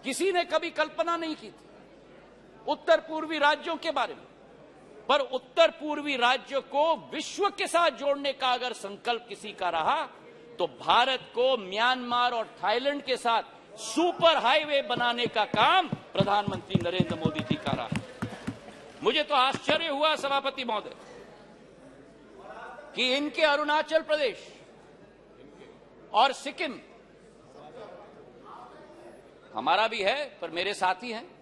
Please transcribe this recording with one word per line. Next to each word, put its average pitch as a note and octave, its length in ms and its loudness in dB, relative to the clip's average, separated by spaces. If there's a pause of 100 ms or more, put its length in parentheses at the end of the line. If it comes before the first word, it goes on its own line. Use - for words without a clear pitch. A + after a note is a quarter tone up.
किसी E4 280 0
ने F4 120 2
कभी D#4+ 260 -2
कल्पना D#4+ 460 -2
नहीं D#4+ 200 -6
की G#3+ 140 -16
थी - 180 -20 (1000)
उत्तर D4+ 320 4
पूर्वी D#4+ 380 -6
राज्यों D4+ 380 2
के E4 140 -4
बारे B3+ 240 -2
में, G#2 100 -18 (840)
पर C#4+ 120 6
उत्तर C4 500 2
पूर्वी D4 460 -4
राज्यों B3 440 2
को D4+ 360 2
विश्व D4+ 540 -4
के G4+ 160 -4
साथ E4+ 240 4
जोड़ने C#4 420 -2
का B3+ 200 0
अगर A#3+ 200 -2
संकल्प A3 560 -6
किसी G3+ 240 -14
का F#3 160 -4
रहा, E3+ 400 0 (500)
तो F3 80 2
भारत A#3 540 2 (140)
को B3+ 220 2
म्यांमार A#3+ 760 0
और A3+ 140 -4 (180)
थाईलैंड B3+ 380 0
के B3+ 140 -2
साथ A#3 260 2 (340)
सुपर E4+ 600 4
हाईवे C#4 460 2
बनाने A#3+ 440 0
का G#3+ 180 0
काम C#4+ 440 4
प्रधानमंत्री G3 960 0
नरेंद्र F3+ 320 0
मोदी D#3+ 260 -2
जी - 140 -2
का C#3 180 -4
रहा। B2 160 -4 (1120)
मुझे C4 200 2
तो D4 120 0
आश्चर्य C#4 540 2
हुआ, D4+ 280 2
सभापति C#4 480 -2
महोदय, G#3+ 320 -4 (2000)
कि B3+ 200 0
इनके D4 260 -2
अरुणाचल D4+ 600 2
प्रदेश D4+ 520 -2 (1600)
और B3+ 200 4
सिक्किम, C#4 480 -8 (2750)
हमारा E3 340 2
भी A3 140 -6
है, C4 380 -2
पर E3 100 -8
मेरे F#3 240 -4
साथी F#3+ 380 -2
हैं। A3+ 180 -12 (120)